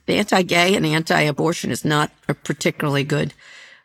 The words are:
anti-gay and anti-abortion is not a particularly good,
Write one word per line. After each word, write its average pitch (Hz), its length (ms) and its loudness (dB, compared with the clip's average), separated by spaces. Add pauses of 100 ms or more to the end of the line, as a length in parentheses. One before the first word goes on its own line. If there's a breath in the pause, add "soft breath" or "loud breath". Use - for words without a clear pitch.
anti-gay 185 680 2
and 160 100 0
anti-abortion 156 840 0
is - 120 -6
not 151 280 0 (180)
a 143 60 -2
particularly 147 680 -2
good, 147 300 -2 (520 loud breath)